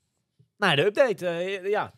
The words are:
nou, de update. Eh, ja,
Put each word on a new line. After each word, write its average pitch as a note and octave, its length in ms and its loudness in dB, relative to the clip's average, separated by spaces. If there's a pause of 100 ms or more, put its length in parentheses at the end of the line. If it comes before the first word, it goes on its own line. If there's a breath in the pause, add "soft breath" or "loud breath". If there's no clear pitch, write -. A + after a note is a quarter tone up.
(560)
nou, F3 200 2
de C#3+ 80 4
update. G#3 440 2
Eh, F#3 400 -6
ja, F3+ 300 -2